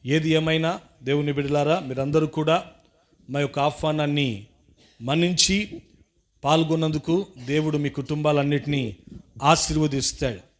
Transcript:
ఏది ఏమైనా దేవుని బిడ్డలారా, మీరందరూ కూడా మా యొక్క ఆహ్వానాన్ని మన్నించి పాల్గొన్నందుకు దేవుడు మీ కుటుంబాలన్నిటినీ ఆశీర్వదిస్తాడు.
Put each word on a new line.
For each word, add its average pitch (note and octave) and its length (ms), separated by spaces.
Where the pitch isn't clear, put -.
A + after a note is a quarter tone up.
ఏది D3+ 240
ఏమైనా D#3+ 500
దేవుని D3 280
బిడ్డలారా, D3 480
మీరందరూ C#3+ 480
కూడా D#3 440
మా C3+ 100
యొక్క C#3+ 200
ఆహ్వానాన్ని D3 880
మన్నించి F3 800
పాల్గొన్నందుకు D#3+ 840
దేవుడు D3+ 400
మీ D3 120
కుటుంబాలన్నిటినీ C#3+ 1080
ఆశీర్వదిస్తాడు. C#3+ 960